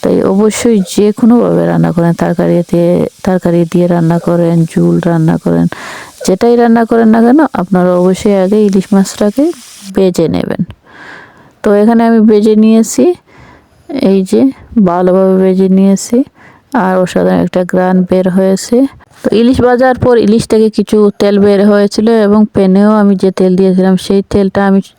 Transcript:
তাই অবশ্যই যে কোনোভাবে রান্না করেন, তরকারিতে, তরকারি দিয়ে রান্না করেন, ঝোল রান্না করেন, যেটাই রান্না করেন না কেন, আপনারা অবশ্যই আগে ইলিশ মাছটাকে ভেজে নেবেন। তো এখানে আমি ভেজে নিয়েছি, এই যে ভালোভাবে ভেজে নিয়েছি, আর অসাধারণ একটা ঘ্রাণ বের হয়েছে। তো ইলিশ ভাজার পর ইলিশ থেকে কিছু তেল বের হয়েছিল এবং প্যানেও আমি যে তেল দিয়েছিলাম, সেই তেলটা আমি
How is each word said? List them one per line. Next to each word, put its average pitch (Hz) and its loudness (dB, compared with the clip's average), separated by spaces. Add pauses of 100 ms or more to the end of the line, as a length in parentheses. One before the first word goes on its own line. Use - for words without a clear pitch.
তাই 175 -2
অবশ্যই 208 0 (160)
যে 208 0
কোনোভাবে 196 0
রান্না 170 -2
করেন, 170 0
তরকারিতে, 170 -2 (160)
তরকারি 175 0
দিয়ে 175 0
রান্না 170 0
করেন, 170 0
ঝোল 170 -2
রান্না 165 0
করেন, 170 -2 (600)
যেটাই 233 0
রান্না 233 2
করেন 226 0
না 226 2
কেন, 240 4 (140)
আপনারা 180 0
অবশ্যই 185 0
আগে 196 0
ইলিশ 196 0
মাছটাকে 208 -2 (440)
ভেজে 180 0
নেবেন। - -4 (1000)
তো 208 0
এখানে 226 2
আমি 233 2
ভেজে 214 2
নিয়েছি, 226 2 (760)
এই 196 0
যে 233 0 (340)
ভালোভাবে 185 2
ভেজে 190 0
নিয়েছি, 196 0 (500)
আর 185 0
অসাধারণ 185 -2
একটা 180 -2
ঘ্রাণ 185 0
বের 185 0
হয়েছে। 190 0 (360)
তো - 0
ইলিশ 240 2
ভাজার 247 2
পর 247 2
ইলিশ 214 0
থেকে 220 2
কিছু 208 0
তেল 202 0
বের 202 2
হয়েছিল 208 0
এবং 214 2
প্যানেও 196 2
আমি 202 2
যে 190 0
তেল 185 0
দিয়েছিলাম, 190 0
সেই 196 -2
তেলটা 202 -2
আমি 196 2 (180)